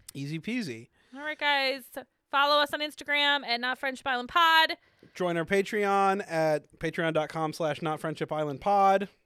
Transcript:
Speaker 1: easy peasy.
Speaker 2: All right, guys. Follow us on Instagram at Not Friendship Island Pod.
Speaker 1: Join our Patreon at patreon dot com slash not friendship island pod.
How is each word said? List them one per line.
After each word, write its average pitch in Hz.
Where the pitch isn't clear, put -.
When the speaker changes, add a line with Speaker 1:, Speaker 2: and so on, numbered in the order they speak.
Speaker 1:
easy 143
peasy. 156
Speaker 2:
All 277
right, 302
guys. 277
Follow 285
us 294
on 294
Instagram 285
at 233
Not 254
Friendship 269
Island 247
Pod. 330
Speaker 1:
Join 170
our 160
Patreon 196
at 156
patreon 160
dot 156
com 160
slash 151
not 156
friendship 156
island 151
pod. 196